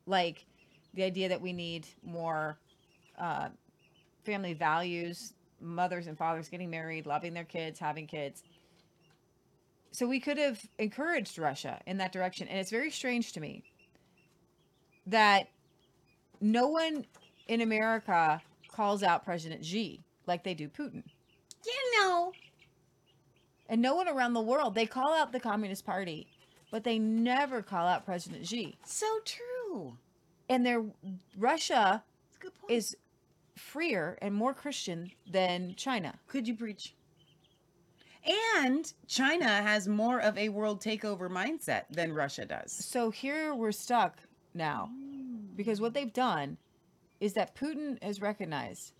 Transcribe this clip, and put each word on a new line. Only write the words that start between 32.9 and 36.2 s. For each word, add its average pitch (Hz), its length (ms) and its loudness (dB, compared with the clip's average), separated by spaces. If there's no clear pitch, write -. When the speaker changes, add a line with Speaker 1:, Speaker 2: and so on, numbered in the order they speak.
Speaker 1:
freer 233 680 -2
and 202 120 -2
more 226 200 2
Christian 185 580 -6
than 180 460 2
China. 240 400 -4